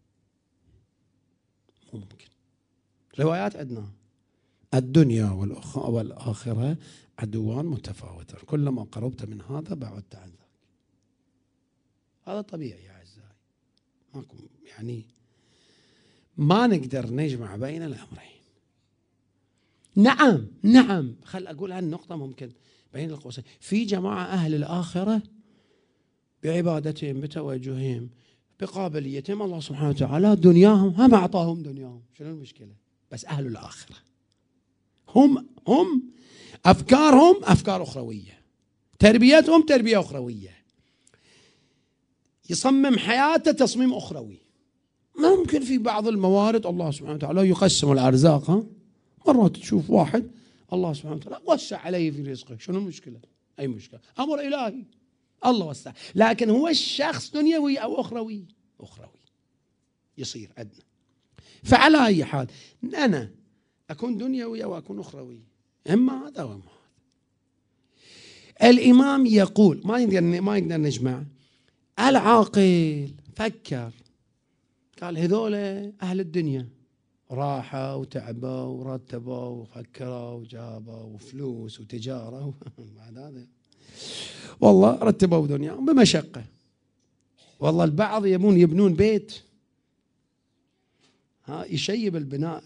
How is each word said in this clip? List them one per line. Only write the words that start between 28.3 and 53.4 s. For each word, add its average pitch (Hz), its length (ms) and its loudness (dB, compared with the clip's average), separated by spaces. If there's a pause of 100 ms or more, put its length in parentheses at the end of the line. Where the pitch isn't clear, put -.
بقابليتهم، 165 840 -8
الله 180 180 -8
سبحانه 147 300 -6
وتعالى 147 460 2
دنياهم 190 540 8
هم 226 240 6
أعطاهم 175 500 2
دنياهم، 131 380 -16 (160)
شنو 151 120 -16
المشكلة؟ 117 460 -20 (360)
بس 120 140 -16
أهل 139 220 -8
الآخرة - 480 -16 (1200)
هم، 269 320 6 (200)
هم 294 360 2 (640)
أفكارهم 294 760 6
أفكار 185 400 2
أخروية، 113 560 -12 (600)
تربيتهم 285 600 8
تربية 240 380 2
أخروية، 120 600 -10 (1900)
يصمم 269 480 2
حياته 294 540 0
تصميم 254 420 0
أخروي. 127 480 -12 (800)
ممكن 320 440 2
في 254 140 -2
بعض 214 300 -4
الموارد 208 580 0
الله 175 260 -4
سبحانه 143 220 -10
وتعالى 156 360 0
يقسم 170 420 2
الأرزاق، 135 580 4
ها؟ 202 140 2 (640)
مرات 240 280 4
تشوف 175 340 -4
واحد 208 420 0 (420)
الله 180 200 -4
سبحانه 151 220 -12
وتعالى - 320 -14
وسع 262 320 -2
عليه 170 320 -4
في 143 200 -10
رزقه، 123 260 -16
شنو 180 200 -8
المشكلة؟ 160 420 -12 (400)